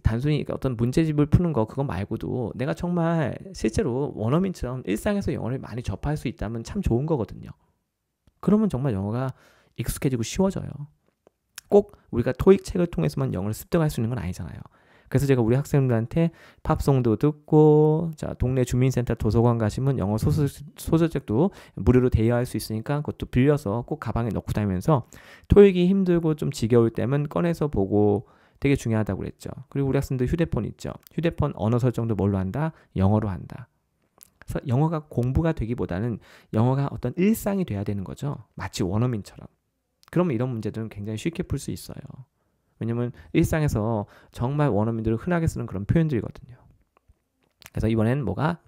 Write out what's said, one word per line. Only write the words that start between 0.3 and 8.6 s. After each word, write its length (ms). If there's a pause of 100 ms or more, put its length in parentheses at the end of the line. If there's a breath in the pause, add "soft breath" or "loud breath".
어떤 260
문제집을 480
푸는 280
거 120
그거 180
말고도 680
내가 220
정말 600 (180)
실제로 600
원어민처럼 720
일상에서 480
영어를 240
많이 240
접할 340
수 120
있다면 360
참 200
좋은 240
거거든요. 420 (920)
그러면 280